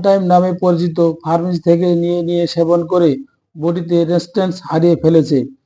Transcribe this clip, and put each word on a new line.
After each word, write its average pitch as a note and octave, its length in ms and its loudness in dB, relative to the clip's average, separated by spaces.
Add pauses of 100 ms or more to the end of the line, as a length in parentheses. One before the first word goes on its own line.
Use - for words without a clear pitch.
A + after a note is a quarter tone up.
টাইম G3 160 2 (120)
নামে F3+ 180 2 (120)
পরিচিত, F3 360 0 (240)
ফার্মেসি E3+ 460 -2
থেকে E3+ 200 2 (140)
নিয়ে F3 260 -2
নিয়ে F3 160 0 (100)
সেবন E3+ 260 2 (120)
করে F3 180 4 (460)
বডিতে E3+ 400 -2 (140)
রেজিস্ট্যান্স F3 440 -2 (140)
হারিয়ে E3 340 2
ফেলেছে, D#3+ 360 2 (280)